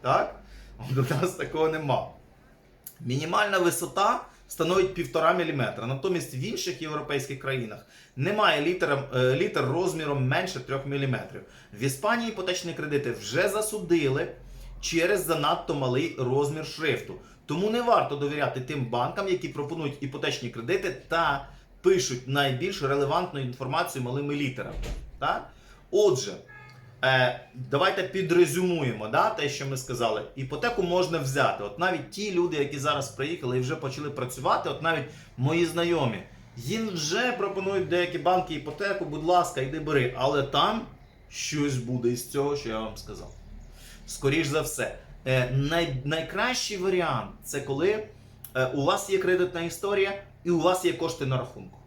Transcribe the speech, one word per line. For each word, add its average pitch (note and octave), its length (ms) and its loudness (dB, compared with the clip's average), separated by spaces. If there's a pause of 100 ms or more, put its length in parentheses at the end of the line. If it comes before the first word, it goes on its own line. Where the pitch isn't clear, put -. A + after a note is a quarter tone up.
Так? C#3+ 400 2 (380)
От C3 320 0
у D3 40 2
нас F3+ 160 2
такого D#3 380 0
нема. D3 400 0 (920)
Мінімальна F3+ 580 0
висота F3+ 640 2 (240)
становить F#3 460 2
півтора D#3+ 380 2
міліметра. C#3+ 540 0
Натомість C#3 480 -2
в - 20 -4
інших F3+ 460 -4
європейських C#3+ 580 -4
країнах B2 460 -4 (300)
немає F3 460 4
літер, E3 520 2
е, B2+ 200 6
літер D#3 300 2
розміром D3+ 640 2
менше E3 320 0
трьох C3+ 260 -4
міліметрів. C#3 540 -2 (320)
В G#2 100 -6
Іспанії A3+ 480 0
іпотечні F3+ 440 -4
кредити D3 380 -2
вже A#2 360 0
засудили F3 840 0 (480)
через E3+ 440 2
занадто D#3+ 500 0
малий C3+ 440 0
розмір C#3+ 480 0
шрифту. B2 480 -2 (320)
Тому F#3 240 0
не A#3+ 120 0
варто F#3+ 340 4
довіряти C#3+ 440 -2
тим C3 260 -2
банкам, B2 420 -2
які F3+ 200 -2
пропонують C#3+ 540 -4
іпотечні C3+ 480 -4
кредити E3+ 460 -4 (120)
та E3 400 0 (340)
пишуть C3 460 2
найбільш C#3 540 0
релевантну C#3+ 580 0
інформацію C3 640 -2
малими C#3+ 300 -2
літерами. B2+ 420 -4 (420)
Так? - 320 -2 (400)
Отже, E3+ 420 4 (720)
Е, B2+ 360 4 (140)
давайте E3 480 0
підрезюмуємо, E3 1040 2
да, E3+ 220 4
те, D3 180 -2
що C3+ 180 -4
ми C3+ 100 -4
сказали. A#2 460 -2 (140)
Іпотеку D3 460 -2
можна F3 360 2
взяти. C3 460 2
От G2+ 140 -8
навіть - 320 0
ті G3+ 220 -4
люди, E3+ 240 2
які C#3+ 220 0
зараз C#3 300 0
приїхали C3+ 500 -2
і - 20 2
вже C3+ 160 -2
почали C#3+ 340 -6
працювати, C3+ 580 -2
от D3 140 -6
навіть D#3+ 220 0 (320)
мої D#3+ 300 2
знайомі, D#3+ 560 0 (340)
їм G#3 320 -4
вже F#3+ 440 0
пропонують F#3+ 560 -2
деякі F3 300 2
банки F3 360 2
іпотеку, F3+ 500 -4
будь D3+ 200 -6
ласка, F3 360 4
йди C#3+ 200 -2
бери. C#3+ 380 2
Але C#3 240 2
там G3+ 400 2 (460)
щось C#3+ 480 -2
буде A#2+ 320 0
із A#2+ 220 -2
цього, C#3+ 260 0
що - 120 -6
я A2 120 -2
вам A2 160 -8
сказав. - 340 -14 (760)
Скоріш C#3+ 400 0
за D3 140 0
все. B2+ 360 -4 (300)
Е, B2+ 240 2
най-, C#3+ 540 0
найкращий F#3+ 720 -2
варіант, E3+ 540 0 (140)
це C#3+ 160 -4
коли, F3 460 0 (480)
е, C3 120 2
у C#3 180 0
вас G3 260 2
є F#3+ 80 4
кредитна F3+ 440 2
історія G3 600 -2 (220)
і F3 60 -2
у E3+ 100 4
вас F3+ 240 4
є E3 80 4
кошти D3+ 340 -4
на C3 120 0
рахунку. G2+ 480 -10